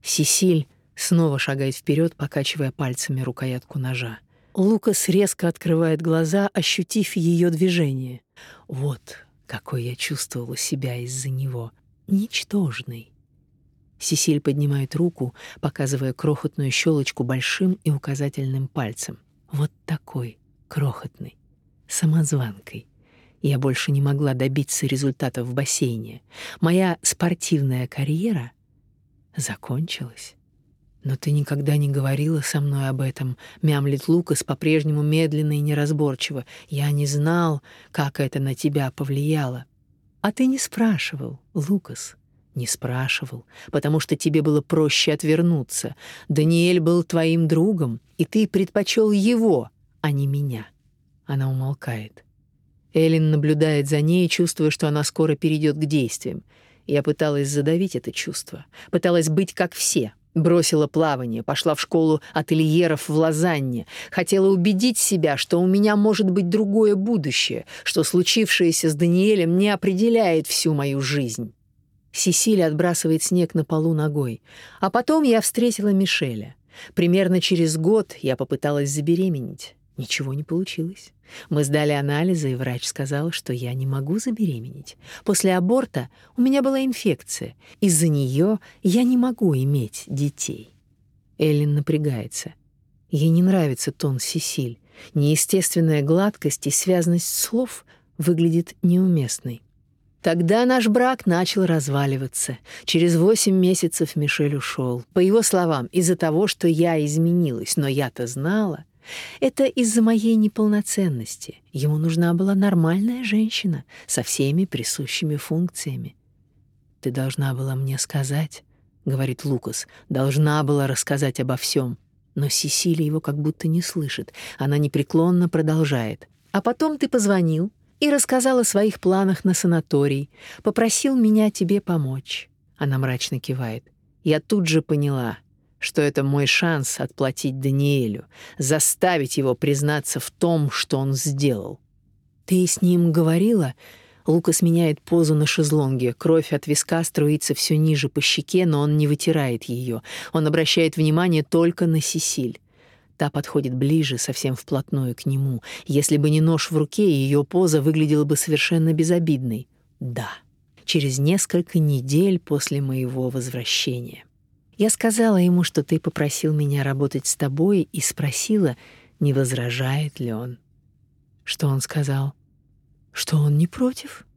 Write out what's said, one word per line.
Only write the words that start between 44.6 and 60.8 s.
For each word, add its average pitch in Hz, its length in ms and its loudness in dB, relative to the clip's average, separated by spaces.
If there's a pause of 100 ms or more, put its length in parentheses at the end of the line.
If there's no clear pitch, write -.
проще 156 520 2
отвернуться. 156 840 0 (340)
Даниэль 170 520 4
был 170 240 2
твоим 165 420 2
другом, 160 540 0 (160)
и 160 80 0
ты 220 240 0
предпочел 208 640 2
его, 202 580 2 (300)
а 151 100 0
не 139 160 0
меня». 139 400 -4 (600)
Она 135 220 -2
умолкает. 131 760 -6 (680)
Эллен 160 380 4
наблюдает 151 580 2
за 147 120 2
ней, 170 280 4
чувствуя, 165 420 0
что - 180 -2
она 147 160 0
скоро 156 320 0
перейдет 151 400 0
к 151 80 -2
действиям. 139 580 -2 (460)
Я 143 140 2
пыталась 143 460 0
задавить 156 460 0
это - 160 -6
чувство, - 540 -10 (260)
пыталась 175 380 2
быть 170 260 0
как 180 200 -2
все. - 400 -2 (200)
Бросила 165 520 2